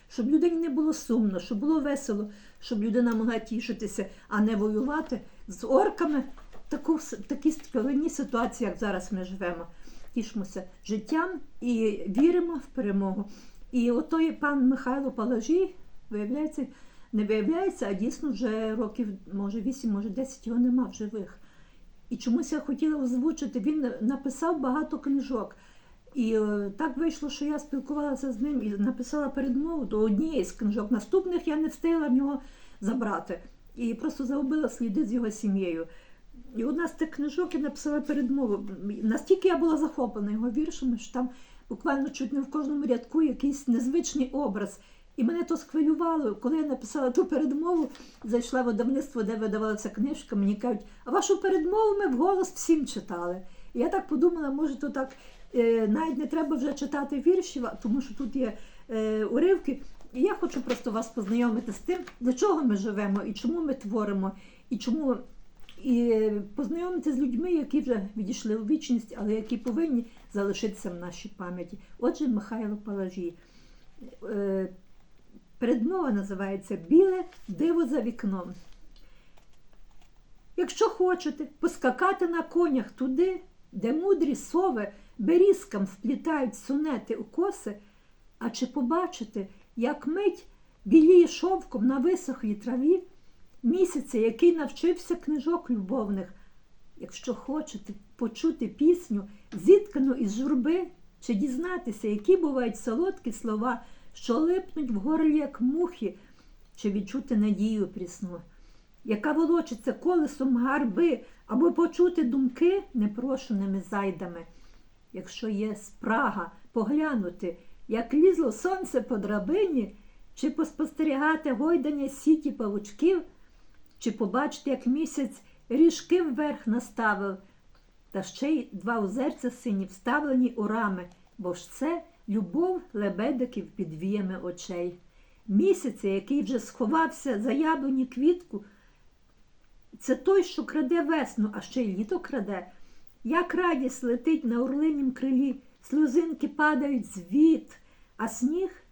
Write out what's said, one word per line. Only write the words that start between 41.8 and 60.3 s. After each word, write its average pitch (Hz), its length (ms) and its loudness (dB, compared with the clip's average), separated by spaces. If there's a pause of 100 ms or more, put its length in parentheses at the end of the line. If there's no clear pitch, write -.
чуть 262 240 -6
не 277 80 0
в 262 100 -6
кожному 294 340 -2
рядку 247 360 0
якийсь 277 460 0
незвичний 254 640 0
образ. 208 500 -4 (380)
І 262 60 0
мене 339 200 2
то - 140 -2
схвилювало. 311 800 2
Коли 277 220 0
я 311 60 2
написала 262 460 -2
ту 370 160 4
передмову, 311 640 0 (340)
зайшла 240 380 0
в 240 40 0
видавництво, 240 580 0
де 220 120 -2
видавалася 214 540 -2
книжка, 269 460 -4
мені 202 200 2
кажуть: 233 260 -2 (240)
"А 247 60 -8
вашу 392 300 2
передмову 392 580 2
ми 392 80 2
вголос 359 440 2
всім 311 340 2
читали". 180 560 -6 (320)
І 240 60 -2
я 277 100 2
так 381 180 -2
подумала, 311 440 2
може, 277 240 0
то 285 140 -4
так, 262 260 -4 (400)
е, 226 320 4
навіть 302 300 2
не 294 100 -2
треба 311 280 0
вже 269 180 0
читати 277 540 -4
віршів, 349 380 2
а, 220 40 -4
тому 240 320 -2
що - 140 -8
тут 247 200 -4
є, 226 220 -2 (320)
е, 220 360 0
уривки. 294 560 2 (320)
І 254 80 -2
я 415 120 4